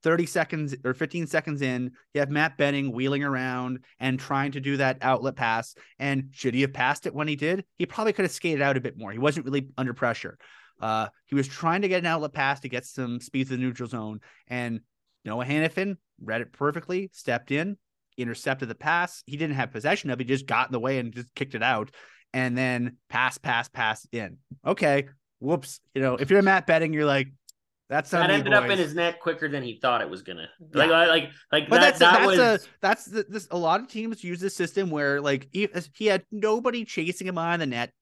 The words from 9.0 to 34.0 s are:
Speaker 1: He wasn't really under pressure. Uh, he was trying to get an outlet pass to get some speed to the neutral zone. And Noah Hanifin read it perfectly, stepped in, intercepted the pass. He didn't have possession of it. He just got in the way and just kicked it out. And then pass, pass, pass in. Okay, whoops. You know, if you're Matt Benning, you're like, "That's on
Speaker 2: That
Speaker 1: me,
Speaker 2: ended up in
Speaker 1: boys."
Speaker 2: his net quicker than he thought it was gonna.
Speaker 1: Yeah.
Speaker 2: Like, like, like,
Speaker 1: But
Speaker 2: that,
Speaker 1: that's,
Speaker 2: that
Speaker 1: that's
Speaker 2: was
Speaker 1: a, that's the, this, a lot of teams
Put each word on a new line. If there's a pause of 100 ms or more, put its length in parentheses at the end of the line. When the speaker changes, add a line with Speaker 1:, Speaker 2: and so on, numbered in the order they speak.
Speaker 1:
He
wasn't
really
under
pressure. (420)
Uh, (180)
he
was
trying
to
get
an
outlet
pass
to
get
some
speed
to
the
neutral
zone. (280)
And (460)
Noah
Hanifin (200)
read
it
perfectly,
stepped
in, (400)
intercepted
the
pass.
He
didn't
have
possession
of
it.
He
just
got
in
the
way
and
just
kicked
it
out. (420)
And
then (140)
pass,
pass,
pass
in. (280)
Okay, (320)
whoops. (140)
You
know,
if
you're
Matt
Benning,
you're
like, (600)
"That's
on
Speaker 2:
That
Speaker 1:
me,
Speaker 2:
ended
up
in
Speaker 1:
boys."
Speaker 2:
his
net
quicker
than
he
thought
it
was
gonna. (240)
Speaker 1:
Yeah.
Speaker 2:
Like,
like, (220)
like,
Speaker 1:
But
Speaker 2:
that,
Speaker 1:
that's,
Speaker 2:
that
Speaker 1:
that's
Speaker 2:
was
Speaker 1:
a, (220)
that's
the,
this,
a
lot
of
teams